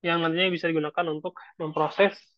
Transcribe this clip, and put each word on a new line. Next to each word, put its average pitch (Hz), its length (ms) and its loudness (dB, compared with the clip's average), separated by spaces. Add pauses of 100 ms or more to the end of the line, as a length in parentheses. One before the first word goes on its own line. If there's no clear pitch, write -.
yang 170 200 0
nantinya 175 280 2
bisa 170 160 -2
digunakan 160 400 0
untuk 160 280 -6 (240)
memproses 160 520 2 (240)